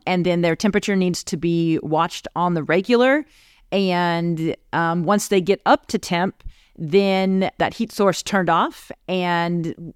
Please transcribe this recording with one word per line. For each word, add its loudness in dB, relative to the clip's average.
and 0
then 2
their 2
temperature 0
needs 0
to -6
be 0
watched -4
on 0
the -2
regular. 2
And, 0
um, 0
once 0
they 2
get 0
up 2
to -2
temp, -4
then 2
that -2
heat -6
source 0
turned 0
off, -2
and -4